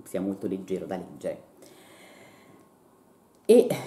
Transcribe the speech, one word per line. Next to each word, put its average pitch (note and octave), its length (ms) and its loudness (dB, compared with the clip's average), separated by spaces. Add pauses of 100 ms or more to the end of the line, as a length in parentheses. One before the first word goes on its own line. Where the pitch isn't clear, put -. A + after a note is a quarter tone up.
sia - 180 -4
molto G2 260 -4
leggero F#2 380 -4
da F#2+ 100 -6
leggere. - 460 -8 (2000)
E A3+ 220 10 (200)